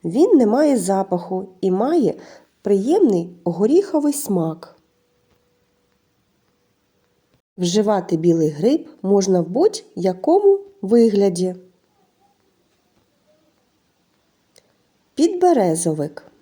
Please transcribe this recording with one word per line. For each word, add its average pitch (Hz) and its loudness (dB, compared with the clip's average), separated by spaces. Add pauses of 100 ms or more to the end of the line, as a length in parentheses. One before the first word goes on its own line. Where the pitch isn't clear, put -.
Він 294 2
не 247 6
має 269 2
запаху 185 -4 (140)
і 190 0
має 240 0 (480)
приємний 202 0 (140)
горіховий 285 0
смак. 170 -6 (2750)
Вживати 190 -2
білий 165 0
гриб 214 -2 (140)
можна 190 0
в 165 -4
будь-якому 320 0 (220)
вигляді. 196 2 (3500)
Підберезовик. 185 0 (100)